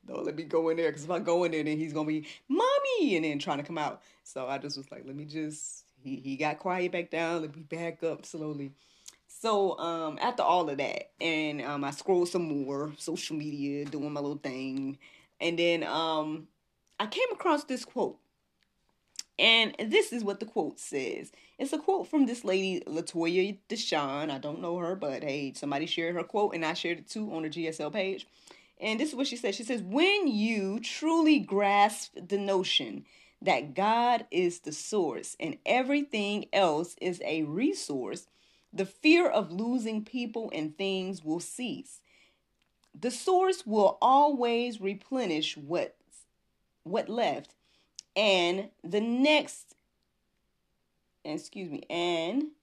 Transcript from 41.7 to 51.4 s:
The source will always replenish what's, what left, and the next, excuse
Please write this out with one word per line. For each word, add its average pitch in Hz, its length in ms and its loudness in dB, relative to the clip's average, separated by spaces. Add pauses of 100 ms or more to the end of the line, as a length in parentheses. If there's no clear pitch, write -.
The 240 120 -2
source 370 540 4
will 208 360 4
always 240 800 4
replenish 196 760 -2
what's, - 680 -6 (580)
what 180 240 -2
left, 180 460 -2 (600)
and 190 540 4 (140)
the 175 160 0
next, 269 760 2 (1500)
excuse 156 460 -8